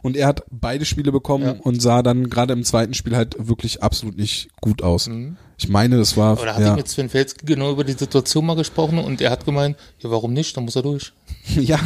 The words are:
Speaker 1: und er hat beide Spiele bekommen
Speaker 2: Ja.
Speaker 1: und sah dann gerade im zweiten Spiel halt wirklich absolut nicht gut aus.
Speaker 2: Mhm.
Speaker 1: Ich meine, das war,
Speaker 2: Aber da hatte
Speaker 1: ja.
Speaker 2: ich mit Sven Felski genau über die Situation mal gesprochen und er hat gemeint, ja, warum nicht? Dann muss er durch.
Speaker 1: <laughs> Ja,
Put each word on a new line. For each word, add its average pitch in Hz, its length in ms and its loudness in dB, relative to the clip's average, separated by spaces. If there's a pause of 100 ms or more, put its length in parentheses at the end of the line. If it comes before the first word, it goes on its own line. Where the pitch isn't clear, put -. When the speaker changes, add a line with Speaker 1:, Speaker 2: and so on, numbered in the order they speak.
Speaker 1:
und 131 160 -2
er 139 100 4
hat 143 240 0
beide 123 320 -4
Spiele 143 300 0
bekommen 139 320 0
Speaker 2:
Ja. 131 160 0
Speaker 1:
und 123 200 0
sah 120 200 4
dann 123 280 2
gerade 123 240 0
im 120 100 -2
zweiten 113 300 0
Spiel 120 220 -4
halt 123 200 0 (120)
wirklich - 340 -2
absolut - 360 -2
nicht - 320 -4 (100)
gut 107 220 0
aus. 87 260 0
Speaker 2:
Mhm. 120 300 -10 (200)
Speaker 1:
Ich 87 120 -4
meine, 113 280 4
das 110 200 2
war, 110 140 6
Speaker 2:
Aber 113 140 0
da 110 100 -2
hatte 101 80 2
Speaker 1:
ja. 104 80 6
Speaker 2:
ich 101 60 4
mit - 120 -4
Sven 135 180 -4
Felski 135 380 -2
genau 143 260 0
über 143 140 0
die 135 80 -2
Situation 139 520 0
mal 165 120 0
gesprochen 160 420 0
und 135 220 -4
er 127 100 2
hat 123 140 -4
gemeint, 143 320 0 (220)
ja, 120 120 -10
warum 113 220 0
nicht? 151 240 -4
Dann 123 80 -4
muss 117 100 -8
er 127 80 2
durch. 143 300 -6 (200)
Speaker 1:
<laughs> - 220 -6
Ja, 143 300 4